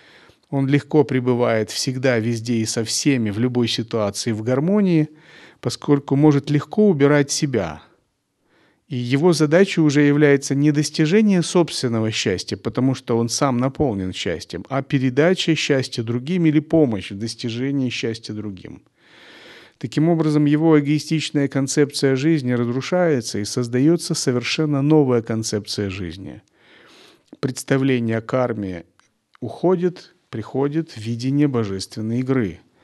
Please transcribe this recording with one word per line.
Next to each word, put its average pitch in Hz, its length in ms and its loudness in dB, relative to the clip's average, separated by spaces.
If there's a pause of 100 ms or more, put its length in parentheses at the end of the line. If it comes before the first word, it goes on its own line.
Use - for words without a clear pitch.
(500)
Он 139 180 -2
легко 143 360 2
пребывает 120 680 0
всегда, 127 480 0
везде 113 380 -2
и 110 80 0
со 117 180 -4
всеми, 117 480 -2
в 101 80 -4
любой 123 280 0
ситуации 110 640 -4
в 107 120 -4
гармонии, 160 640 2 (500)
поскольку 139 560 0
может 143 360 4
легко 208 360 2
убирать 143 440 4
себя. 101 500 -2 (1080)
И 135 80 -8
его 135 380 2
задачей 160 480 4
уже 147 200 4
является 143 520 4
не 143 180 2
достижение 170 680 2
собственного 117 720 0
счастья, 98 460 -4
потому 127 360 -2
что 120 240 -2
он 117 100 0
сам 127 300 -2
наполнен 120 560 -2
счастьем, - 560 -6
а 131 140 -4
передача 143 720 2
счастья 131 480 -2
другим 131 420 -2
или 151 140 4
помощь 139 520 0
в 101 60 -8
достижении 123 720 -4
счастья 113 440 -8
другим. 104 500 -12 (960)
Таким 151 300 0
образом, 156 360 2
его 151 340 4
эгоистичная 147 680 -2
концепция 135 680 0
жизни 135 360 0
разрушается, 123 880 -2
и 104 60 -4
создается 131 680 0
совершенно 139 680 -2
новая 139 400 4
концепция 107 680 -4
жизни. 90 520 -10 (1000)
Представление 131 800 -2
о 110 40 -4
карме 104 640 -6 (560)
уходит, 175 720 -2 (160)
приходит 143 680 -6
видение 123 500 -2
божественной 110 720 -4
игры. 127 400 -2 (240)